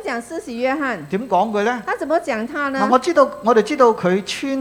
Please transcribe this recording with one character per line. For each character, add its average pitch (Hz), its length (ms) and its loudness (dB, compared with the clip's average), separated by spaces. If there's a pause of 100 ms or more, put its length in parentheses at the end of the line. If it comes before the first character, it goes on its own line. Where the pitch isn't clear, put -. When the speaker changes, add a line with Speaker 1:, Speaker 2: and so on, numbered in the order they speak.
Speaker 1:
講 247 240 -6
施 330 140 -8
洗 240 200 -10
約 262 160 0
翰。 240 340 -4
Speaker 2:
點 220 180 -4
講 196 220 2
佢 208 140 0
呢？ 240 200 0
Speaker 1:
他 415 120 -2
怎 311 120 -6
麼 320 120 2
講 240 300 -4
他 294 200 -4
呢？ 269 100 -2
Speaker 2:
嗱， 208 100 2
我 254 80 6
知 339 140 0
道， 277 160 4 (160)
我 233 100 4
哋 220 80 6
知 294 140 -2
道 254 120 6
佢 190 360 0
穿 - 360 -6